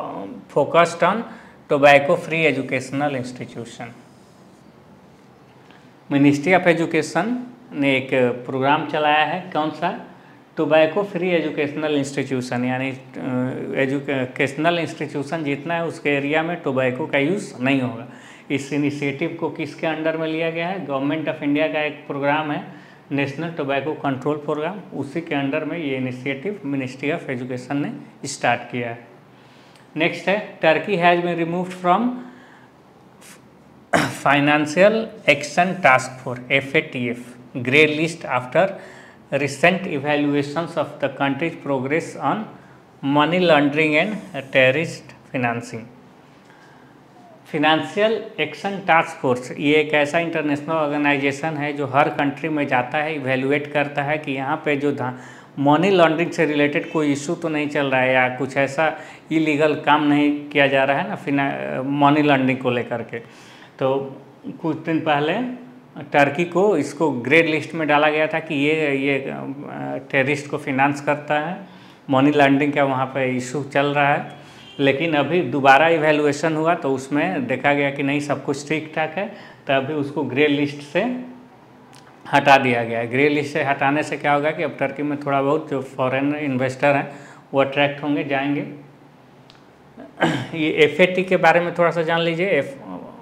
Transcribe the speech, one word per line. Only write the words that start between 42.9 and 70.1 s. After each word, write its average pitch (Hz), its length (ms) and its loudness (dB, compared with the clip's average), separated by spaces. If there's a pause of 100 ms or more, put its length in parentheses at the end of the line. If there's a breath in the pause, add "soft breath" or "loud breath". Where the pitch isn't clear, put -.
money 147 440 2
laundering 151 560 4
and 190 360 -8 (140)
terrorist 139 800 0
financing। 120 440 -4 (1700 loud breath)
फाइनेंशियल 160 720 2 (160)
एक्शन 190 380 -6
टास्क 165 440 0
फोर्स 127 360 -2
ये 147 160 2
एक 151 200 2
ऐसा 147 240 2
इंटरनेशनल 160 560 -2
ऑर्गेनाइजेशन 147 800 -2
है 147 180 -4
जो 143 140 -4
हर 139 220 2
कंट्री 147 400 -2
में 147 180 -2
जाता 123 320 0
है, 151 160 -4
इवैल्युएट 135 580 -2
करता 143 300 -2
है 147 160 -2
कि 147 140 -6
यहाँ 135 320 -4
पे 147 120 0
जो 143 160 0
धा-, 127 220 -6 (440 loud breath)
मनी 151 320 4
लॉन्ड्रिंग 165 400 4
से 165 160 0
रिलेटेड 151 460 0
कोई 151 200 0
इशू 139 220 -4
तो 165 140 -6
नहीं 151 200 -4
चल 143 180 -2
रहा 131 140 2
है 127 140 4
या 127 140 4
कुछ 127 280 -6
ऐसा 147 420 0 (340 loud breath)
इलीगल 156 420 2
काम 147 280 4
नहीं 147 460 2
किया 143 180 4
जा 135 180 4
रहा 139 140 2
है 190 100 -4
ना, 202 60 -6
फिना-, 139 720 -2
मनी 143 360 4
लॉन्ड्रिंग 131 360 4
को 131 120 0
लेकर 120 320 -2
के। 117 160 -10 (600 loud breath)
तो 135 380 -2 (460)
कुछ 156 220 -4
दिन 160 160 0
पहले 151 340 0 (680)
टर्की 175 420 4
को 185 320 2
इसको 147 340 0
ग्रे 127 320 4
लिस्ट 156 320 -2
में 160 140 -2
डाला 147 200 4
गया 156 180 2
था 156 140 -4
कि 156 140 -6
ये, 147 420 0
ये, 135 220 0
अ, 139 260 -8 (680)